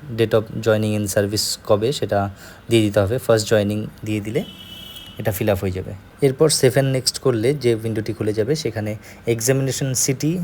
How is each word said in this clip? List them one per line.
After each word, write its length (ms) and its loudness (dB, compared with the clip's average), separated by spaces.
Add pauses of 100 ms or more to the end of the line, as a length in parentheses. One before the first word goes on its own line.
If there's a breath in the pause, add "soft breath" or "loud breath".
(160)
date 180 2
of 80 6 (180)
joining 380 2
in 80 -2
service 600 0
কবে 260 2
সেটা 380 0 (400 loud breath)
দিয়ে 120 6
দিতে 180 2
হবে। 180 0
ফার্স্ট 300 2
জয়েনিং 380 2 (180)
দিয়ে 160 -2
দিলে 240 -4 (760)
এটা 140 -2
ফিল 180 0
আপ 100 2
হয়ে 100 -2
যাবে। 240 -6 (280)
এরপর 260 4
সেভ 240 4
and 120 4
নেক্সট 340 -2
করলে 360 2
যে 200 2
উইন্ডোটি 380 -4
খুলে 200 -2
যাবে 220 0
সেখানে 420 -4 (300 loud breath)
এক্সামিনেশন 680 0
সিটি 500 0